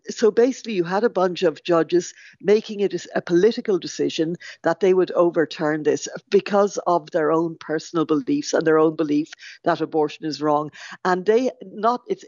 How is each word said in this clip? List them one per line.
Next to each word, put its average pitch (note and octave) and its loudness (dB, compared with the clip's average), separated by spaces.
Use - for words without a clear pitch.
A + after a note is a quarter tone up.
So - 2
basically A3+ 0
you F3+ 0
had F#3+ -2
a A#3+ 2
bunch F3+ -2
of D#3 0
judges E3+ 0
making G#3 0
it F#3 0
a, F3 -8
a - -2
political G3 2
decision D3+ -4
that E3 0
they F#3 4
would F#3 2
overturn D#3+ 0
this C#3+ 0
because G3+ 2
of E3+ 0
their D#3 0
own E3 0
personal D#3 -4
beliefs C#3+ -2
and D#3+ 2
their D#3+ 4
own D#3 4
belief D3+ -2
that D#3+ 0
abortion D3+ -4
is C#3+ -8
wrong. D3+ 0
And F#3 0
they A#3 2
not, G#3+ -2
it, - -6